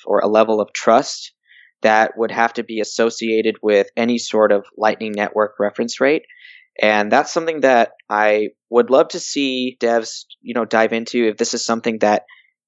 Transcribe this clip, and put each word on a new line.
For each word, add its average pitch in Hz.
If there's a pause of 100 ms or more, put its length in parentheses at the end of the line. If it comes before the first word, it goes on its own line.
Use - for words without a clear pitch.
or 101
a 101
level 110
of 101
trust - (500)
that 110
would 113
have 117
to 120
be 110
associated 113
with 104
any 117
sort 107
of 101 (100)
Lightning 107
Network 104
reference 117
rate. 143 (580)
And 107
that's 143
something 165
that 127 (160)
I 107 (200)
would 117
love 160
to 170
see 127
devs, 117 (180)
you 120
know, 117
dive 110
into 117
if 104
this 117
is 117
something 113
that 104 (440)